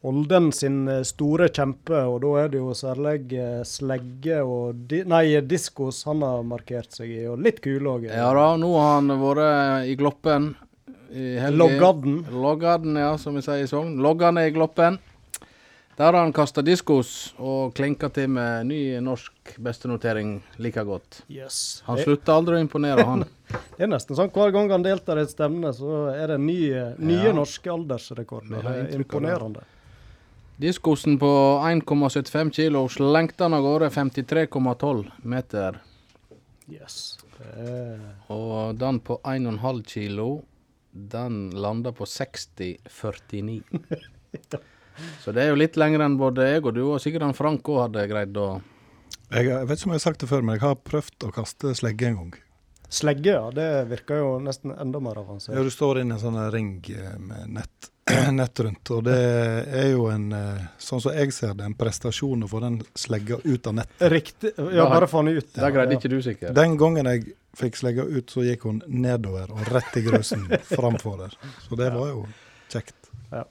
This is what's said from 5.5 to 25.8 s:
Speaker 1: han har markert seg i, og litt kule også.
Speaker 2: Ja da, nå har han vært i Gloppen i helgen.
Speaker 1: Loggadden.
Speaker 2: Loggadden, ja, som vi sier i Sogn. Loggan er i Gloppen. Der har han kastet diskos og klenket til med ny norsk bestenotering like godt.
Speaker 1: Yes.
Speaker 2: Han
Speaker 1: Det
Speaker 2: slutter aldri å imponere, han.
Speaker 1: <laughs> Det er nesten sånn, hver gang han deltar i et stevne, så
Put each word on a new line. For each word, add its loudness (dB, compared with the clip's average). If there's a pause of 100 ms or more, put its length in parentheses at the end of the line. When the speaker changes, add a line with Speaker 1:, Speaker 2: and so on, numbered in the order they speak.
Speaker 1:
han -2
har 0
markert -8
seg -12
i, -8
og -6
litt 2
kule -2
også. -4
Speaker 2:
Ja 2
da, 6
nå 2
har 6
han 4
vært 2
i 0
Gloppen 0 (540)
i -6
helgen. 2
Speaker 1:
Loggadden. 6
Speaker 2:
Loggadden, 2
ja, 2
som -6
vi -2
sier -2
i -2
Sogn. -4
Loggan 4
er 4
i 2
Gloppen. 2 (1000)
Der 2
har - (120)
han 2
kastet 2
diskos 2
og -4
klenket -2
til -2
med -2
ny -4
norsk -8
bestenotering -4 (160)
like -4
godt. -10
Speaker 1:
Yes. -10
Speaker 2:
Han -2
Speaker 1:
Det 0
Speaker 2:
slutter 2
aldri 4
å 2
imponere, 2
han. 0 (240)
Speaker 1:
<laughs> -12
Det 2
er 0
nesten -2
sånn, 2
hver 4
gang 2
han 2
deltar 0
i 2
et -2
stevne, -2
så -4